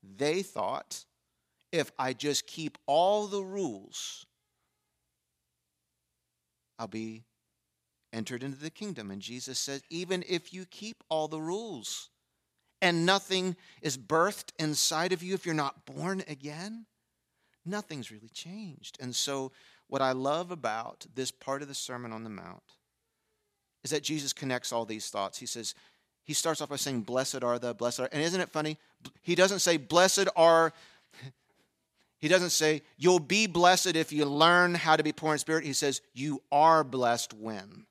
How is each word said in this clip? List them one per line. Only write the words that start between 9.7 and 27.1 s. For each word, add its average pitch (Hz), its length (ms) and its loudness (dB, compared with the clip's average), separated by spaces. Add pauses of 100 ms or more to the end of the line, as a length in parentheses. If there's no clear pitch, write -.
"Even 180 380 -6
if 170 260 -6
you 185 120 -14
keep - 440 -16
all 156 180 -2
the 156 140 -6
rules 170 680 -8 (720)
and 170 240 2
nothing 185 500 2 (260)
is 135 160 -4
birthed 165 600 0
inside 156 560 0
of 170 80 -4
you, 180 140 -6
if 185 100 -6
you're 165 100 -2
not 143 300 -4
born 165 420 -6
again, 160 600 -12 (760)
nothing's 165 480 -8
really 110 180 -20
changed." 185 720 -16
And 123 160 -8
so 135 360 -2 (360)
what 135 140 0
I 131 120 4
love 147 360 -2
about 120 640 -8
this 127 180 -6
part 139 300 -8
of 143 60 -12
the 139 80 -14
Sermon 123 360 -10
on 113 120 -12
the 113 60 -12
Mount 90 340 -16 (1200)
is 120 80 -6
that 151 120 -2
Jesus 147 280 -4
connects 127 400 -4
all 117 140 -2
these 107 240 -8
thoughts. 98 300 -6
He 127 60 -14
says, 117 300 -10 (480)
he 151 100 -10
starts 160 280 -2
off 143 80 -8
by 151 80 -6
saying, 131 240 -2
"Blessed 127 420 -2